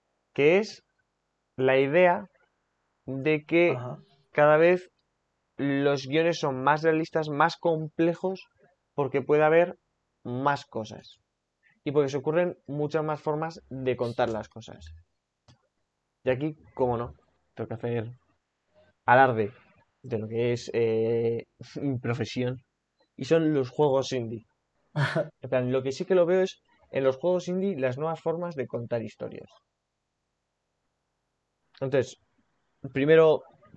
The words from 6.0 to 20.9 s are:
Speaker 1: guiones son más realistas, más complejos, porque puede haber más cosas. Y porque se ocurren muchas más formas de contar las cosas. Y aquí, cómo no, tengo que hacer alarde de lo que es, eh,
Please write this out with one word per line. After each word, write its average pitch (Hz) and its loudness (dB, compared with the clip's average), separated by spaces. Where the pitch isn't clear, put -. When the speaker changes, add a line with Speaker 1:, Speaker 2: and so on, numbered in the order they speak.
Speaker 1:
guiones 160 0
son 135 -4
más 147 0
realistas, 160 0
más 151 0
complejos, 170 -2
porque 139 -2
puede 151 4
haber 170 4
más 135 -2
cosas. 110 -14
Y 147 -4
porque 143 2
se 143 -4
ocurren 165 -2
muchas 147 -4
más 151 -6
formas 160 -6
de 127 -4
contar 120 -2
las 110 -6
cosas. 80 -20
Y 127 0
aquí, 147 -4
cómo 123 -2
no, 117 -8
tengo 113 -10
que 113 -10
hacer 117 -6
alarde 123 4
de 120 -6
lo 107 -8
que 117 0
es, 117 -6
eh, 117 0